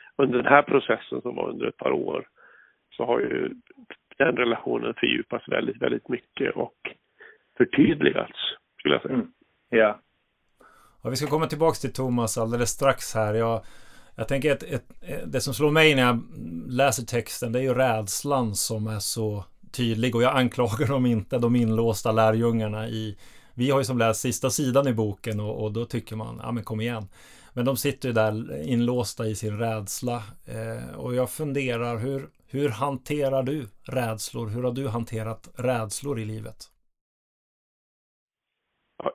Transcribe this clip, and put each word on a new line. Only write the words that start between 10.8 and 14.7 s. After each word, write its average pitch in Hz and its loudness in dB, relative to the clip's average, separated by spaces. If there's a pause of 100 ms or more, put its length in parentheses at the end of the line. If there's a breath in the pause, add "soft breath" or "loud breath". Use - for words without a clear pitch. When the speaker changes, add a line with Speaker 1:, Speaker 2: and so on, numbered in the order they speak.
Speaker 3:
Ja, 120 -4
vi 127 -2
ska 139 -2
komma 156 2
tillbaks 156 2
till 131 -4
Thomas 123 0
alldeles 117 0
strax - 0
här. 107 2
Jag, 113 0 (560 soft breath)
jag 113 -6
tänker 139 0
att 139 0
ett, 143 -6 (460)